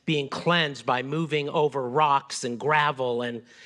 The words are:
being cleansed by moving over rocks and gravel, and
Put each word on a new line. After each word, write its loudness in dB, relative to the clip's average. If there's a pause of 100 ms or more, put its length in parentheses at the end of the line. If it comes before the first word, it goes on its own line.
being 0
cleansed 0
by 2
moving -2
over 0
rocks 2
and -4
gravel, 0
and -6 (240)